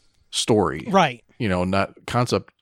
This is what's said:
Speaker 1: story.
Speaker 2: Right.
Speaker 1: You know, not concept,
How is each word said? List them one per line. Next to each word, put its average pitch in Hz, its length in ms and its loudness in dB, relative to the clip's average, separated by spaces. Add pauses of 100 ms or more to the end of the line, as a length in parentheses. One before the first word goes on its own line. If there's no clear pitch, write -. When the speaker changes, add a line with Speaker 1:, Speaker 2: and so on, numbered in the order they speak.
(320)
Speaker 1:
story. 107 580 0
Speaker 2:
Right. 160 340 2 (160)
Speaker 1:
You 110 100 -2
know, 90 140 0
not 98 300 -2 (140)
concept, 120 540 -2